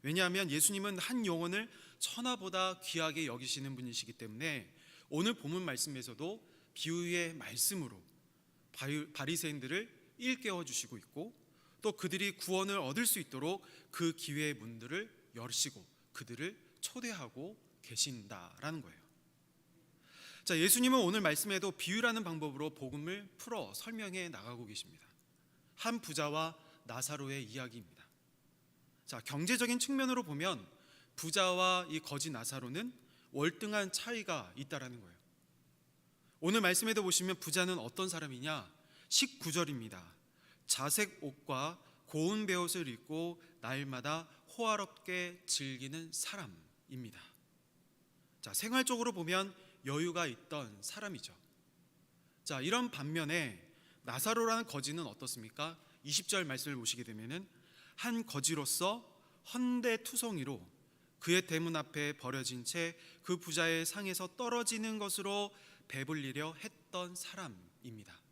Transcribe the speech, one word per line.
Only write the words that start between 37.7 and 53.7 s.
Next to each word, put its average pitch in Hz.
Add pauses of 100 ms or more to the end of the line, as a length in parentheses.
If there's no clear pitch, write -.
어떤 120
사람이냐? 147 (380)
십구 -
절입니다. 113 (460)
"자색 147
옷과 143 (240)
고운 196
베옷을 180
입고 160 (180)
날마다 139 (280)
호화롭게 185
즐기는 135
사람입니다." 123 (1200)
자, -
생활적으로 247
보면 185 (320)
여유가 160
있던 117
사람이죠. 196 (1080)
자, 135
이런 233
반면에 147 (420)